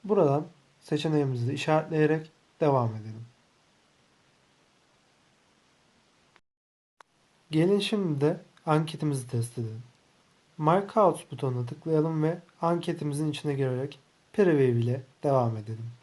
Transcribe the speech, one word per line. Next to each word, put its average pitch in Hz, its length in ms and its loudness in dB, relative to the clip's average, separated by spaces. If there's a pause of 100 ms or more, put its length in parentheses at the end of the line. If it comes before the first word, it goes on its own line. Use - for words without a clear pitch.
Buradan 175 440 2 (340)
seçeneğimizi 143 720 -2
işaretleyerek 156 760 0 (280)
devam 135 360 2
edelim. 110 300 -14 (4000)
Gelin 175 280 4
şimdi 190 420 -2
de 160 180 2 (260)
anketimizi 151 640 0
test 120 280 -4
edelim. 113 260 -8 (760)
My 160 240 2 (120)
Couch 180 280 4 (100)
butonuna 123 340 -4
tıklayalım 156 580 -2
ve 165 160 -2 (220)
anketimizin 156 720 -2
içine 143 220 -4
girerek 135 460 -4 (340)
preview 139 460 4
ile 123 240 0 (200)
devam 123 340 2
edelim. 110 340 -12 (120)